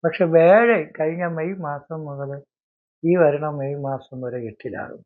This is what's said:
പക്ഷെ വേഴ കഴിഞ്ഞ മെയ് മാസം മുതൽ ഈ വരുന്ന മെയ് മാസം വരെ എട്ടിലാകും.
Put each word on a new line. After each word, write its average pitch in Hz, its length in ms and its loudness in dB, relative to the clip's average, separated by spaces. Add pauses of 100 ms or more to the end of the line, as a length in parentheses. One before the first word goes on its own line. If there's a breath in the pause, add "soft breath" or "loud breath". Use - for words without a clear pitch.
പക്ഷെ 170 200 0
വേഴ 175 600 6 (160)
കഴിഞ്ഞ 170 260 -2
മെയ് 170 280 -6
മാസം 160 500 -10
മുതൽ 139 380 -10 (640)
ഈ 170 120 4
വരുന്ന 151 320 4
മെയ് 143 280 -6
മാസം 135 440 -8
വരെ 123 180 -8
എട്ടിലാകും. 113 680 -12